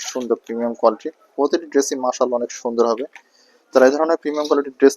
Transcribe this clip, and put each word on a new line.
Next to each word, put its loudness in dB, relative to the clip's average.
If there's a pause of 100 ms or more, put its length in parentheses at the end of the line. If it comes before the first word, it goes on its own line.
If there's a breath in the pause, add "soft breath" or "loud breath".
(120)
সুন্দর -4
প্রিমিয়াম -6
কোয়ালিটি, 0 (280)
প্রতিটি 0
ড্রেসই 0
মাশাআল্লাহ 0
অনেক -6 (120)
সুন্দর 0
হবে। -6 (680 soft breath)
যারা 6
এই 6
ধরনের 0
প্রিমিয়াম -4
কোয়ালিটির -2
ড্রেস 6